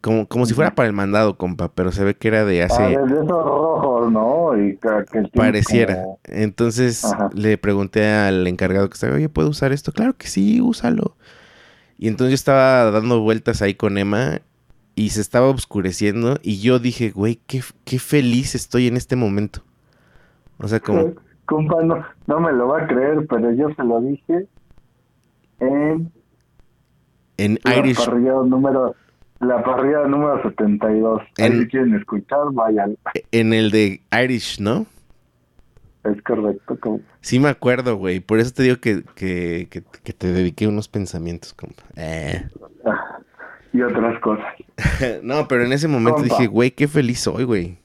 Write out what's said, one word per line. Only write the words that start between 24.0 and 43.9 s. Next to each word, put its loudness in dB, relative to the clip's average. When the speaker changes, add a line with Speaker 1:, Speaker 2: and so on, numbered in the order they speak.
Speaker 2:
dije -4
en -2
Speaker 1:
En 0
Speaker 2:
la 4
Speaker 1:
Irish 2
Speaker 2:
parrillada 2
número, 2
la 0
parrillada 0
número 0
setenta 0
y 2
dos. 0
Ahí 2
Speaker 1:
En 4
Speaker 2:
si -2
quieren 2
escuchar, -4
vayan. 0
Speaker 1:
en 2
el 2
de 2
Irish, -4
¿no? -2
Speaker 2:
Es -4
correcto, -4
compa. -6
Speaker 1:
Sí 0
me 4
acuerdo, 0
güey. -2
Por 2
eso 0
te 0
digo 4
que, -2
que, -4
que, -12
que -14
te -4
dediqué 0
unos -2
pensamientos, -8
compa. -20
Eh. -8
Speaker 2:
Ah, -4
y 2
otras 0